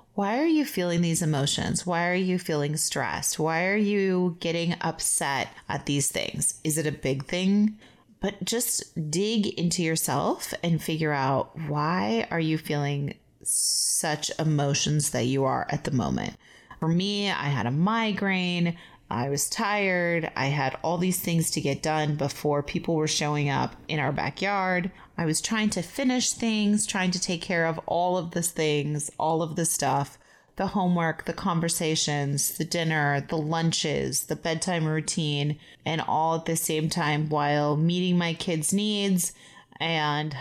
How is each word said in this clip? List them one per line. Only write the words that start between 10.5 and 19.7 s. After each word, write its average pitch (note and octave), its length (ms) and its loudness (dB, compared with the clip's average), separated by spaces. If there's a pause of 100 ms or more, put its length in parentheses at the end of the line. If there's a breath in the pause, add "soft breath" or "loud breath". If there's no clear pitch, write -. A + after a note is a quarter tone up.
and E3 180 2
figure D#3 300 0
out, C3+ 440 0 (120)
why F3+ 600 0
are E3+ 100 -2
you D#3 160 2
feeling C#3+ 580 -2 (280)
such - 960 -2
emotions D3 720 2
that A#2+ 160 0
you C3+ 180 2
are C3 260 0
at C#3+ 140 -4
the - 60 -2
moment? C2+ 460 0 (440 loud breath)
For D#3+ 80 2
me, G3+ 420 2
I D3+ 140 -2
had C3+ 220 0
a A#2+ 40 0
migraine. F3+ 1080 2 (320 loud breath)
I B2 200 -2
was C#3+ 200 0
tired. F#3 840 0